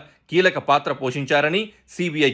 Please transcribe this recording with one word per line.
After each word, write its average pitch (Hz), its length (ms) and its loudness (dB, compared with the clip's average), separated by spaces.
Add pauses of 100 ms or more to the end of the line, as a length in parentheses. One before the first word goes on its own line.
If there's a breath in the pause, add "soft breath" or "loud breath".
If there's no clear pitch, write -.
(320 soft breath)
కీలక 185 260 2 (140)
పాత్ర 143 200 0 (120)
పోషించారని 147 600 0 (340 soft breath)
సీబీఐ 151 360 0